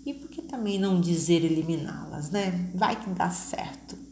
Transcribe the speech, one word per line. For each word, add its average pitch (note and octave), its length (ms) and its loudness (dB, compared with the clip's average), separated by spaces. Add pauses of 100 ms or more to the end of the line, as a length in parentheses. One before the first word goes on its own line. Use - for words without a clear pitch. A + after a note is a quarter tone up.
e C#4+ 80 -4
por - 140 -14
que - 120 -10
também G#3 380 -2
não F#3+ 220 4
dizer E3 440 4
eliminá-las, D#3+ 840 -2
né? F#3 420 0
Vai A3 300 2
que G3 80 -6
dá F3 180 0
certo. - 680 -6 (160)